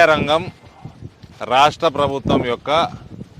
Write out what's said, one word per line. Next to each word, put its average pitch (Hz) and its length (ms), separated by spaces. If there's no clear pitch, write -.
రంగం 151 300
రాష్ట్ర 147 340
ప్రభుత్వం 139 540
యొక్క - 160